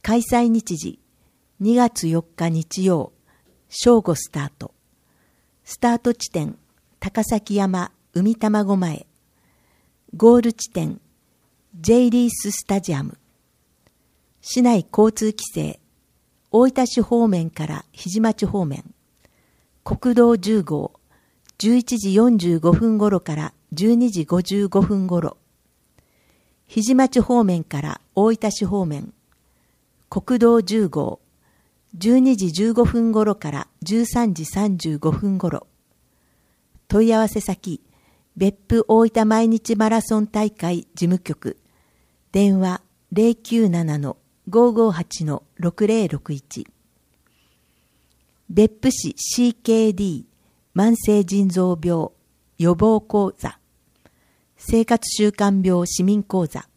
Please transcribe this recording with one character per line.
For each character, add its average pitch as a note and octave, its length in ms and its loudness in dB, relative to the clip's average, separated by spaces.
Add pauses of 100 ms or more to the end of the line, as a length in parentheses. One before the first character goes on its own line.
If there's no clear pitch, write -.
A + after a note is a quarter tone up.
開 A#3 180 0
催 A#3+ 300 0
日 A3 260 -2
時、 - 240 -12 (600)
二 A3 160 0
月 A#3+ 320 0
四 E3 140 0
日 E3+ 280 -6
日 D#3+ 340 -4
曜、 F3 300 0 (560)
正 A#3 320 4
午 E3+ 140 -2
ス - 140 -10
タ C#3+ 120 -8
ー C#3 160 -8
ト。 - 160 -20 (920)
ス - 160 -18
タ A#3+ 140 2
ー A#3 40 0
ト A#3+ 160 -2
地 - 160 -8
点、 D3+ 280 -6 (420)
高 G#3 240 -4
崎 G#3 320 -4
山、 F#3+ 360 -2 (220)
海 G#3 220 0
卵 G#3 400 0
前。 F3 320 -4 (1080)
ゴ A#3 220 6
ー A#3+ 40 4
ル A3+ 120 -2
地 - 180 -14
点、 D#3+ 280 -6 (760)
ジ F3+ 200 0
ェ B3 60 6
イ A#3+ 120 4
リ A#3+ 160 2
ー - 20 0
ス - 220 -8
ス - 160 -10
タ G3 140 -2
ジ F3 120 -6
ア C#3 80 -4
ム。 - 160 -12 (1200)
市 - 200 -4
内 A#3 300 2
交 A3 220 4
通 A3 140 -4
規 G#3+ 100 -4 (160)
制、 D3+ 260 -8 (720)
大 B3 180 6
分 B3+ 160 0
市 A#3+ 160 -2
方 A#3 260 2
面 E3 220 -2
か D#3 160 -8
ら D#3 260 -10
日 - 180 -12
出 G3+ 120 -4
町 A3 240 0
方 F#3+ 200 -4
面。 - 280 -10 (880)
国 A#3+ 320 -2
道 A#3 220 6
十 G3 260 -2
号、 D3 360 -6 (580)
十 A3+ 180 2
一 A#3+ 220 -2
時 G3 160 -2
四 A3+ 240 6
十 F3 220 0
五 E3+ 120 4
分 A3 260 2
頃 G3+ 220 0
か D#3 160 -8
ら D3+ 180 -8 (200)
十 G#3+ 220 2
二 A#3+ 140 2
時 E3+ 160 -4
五 F3+ 160 0
十 G3 280 -2
五 G3 120 2
分 F#3+ 260 0
頃。 F3 300 -4 (1300)
日 A3 180 -4
出 B3+ 120 0
町 C4 240 2
方 A#3+ 240 2
面 F3 220 0
か C#3+ 160 -8
ら D3 200 -10 (140)
大 A3 180 2
分 G#3+ 180 -4
市 G3+ 140 -4
方 F#3+ 200 -2
面。 D3 280 -10 (960)
国 A#3+ 300 -4
道 A#3 220 6
十 G3+ 260 -2
号、 C#3+ 320 -6 (760)
十 A3 260 2
二 C4 180 4
時 F3+ 160 -2
十 A3 200 0
五 A#3 120 2
分 A3+ 260 0
頃 G#3+ 240 0
か D3 160 -10
ら C#3 160 -8 (160)
十 A3 220 -2
三 A#3 280 -2
時 D#3 120 -8
三 G3 320 -2
十 D#3+ 200 -6
五 D#3 140 -2
分 G3 260 -2
頃。 E3+ 300 -6 (1200)
問 G#3+ 180 4
い A3+ 80 4
合 A3 60 4
わ A3 80 2
せ G#3 140 -6
先、 F3+ 400 -8 (560)
別 G3 180 0 (140)
府 A#3 180 2
大 A3+ 200 4
分 A3 200 0
毎 A3 220 2
日 A3+ 260 -2
マ A3 140 0
ラ A3+ 120 0
ソ A3 180 -2
ン G#3+ 80 -2
大 G#3+ 240 -2
会 F3 440 -6
事 F3 120 -2
務 F3+ 120 0
局。 - 380 -10 (760)
電 G3 280 2
話、 F#3 220 -2 (300)
零 A3+ 240 2
九 A3+ 320 0
七 E3 300 -2
の C#3 200 -6 (300)
五 A#3 240 4
五 A3 200 2
八 E3 340 -8
の D3 180 -6 (120)
六 F3 320 -2
零 A3 200 0
六 C#3+ 240 -8
一。 - 360 -12 (1800)
別 G#3+ 220 4 (100)
府 B3+ 100 2
市 - 260 -8
シ - 320 0
ー - 120 -4
ケ A3 280 2
ー G3+ 40 -2
デ G3 120 -4
ィ E3 140 -4
ー - 60 -16 (480)
慢 A3 220 4
性 G#3 300 2
腎 F#3+ 240 0
臓 F3+ 340 0
病 E3+ 260 -2 (480)
予 E3+ 180 2
防 G#3+ 260 2
講 G3+ 360 -2
座、 - 220 -12 (960)
生 A3+ 300 0
活 A#3 240 -2
習 G#3 200 0
慣 G3+ 380 0
病 F3 180 0
市 - 180 -6
民 G3+ 200 0
講 F3+ 240 -4
座。 - 300 -14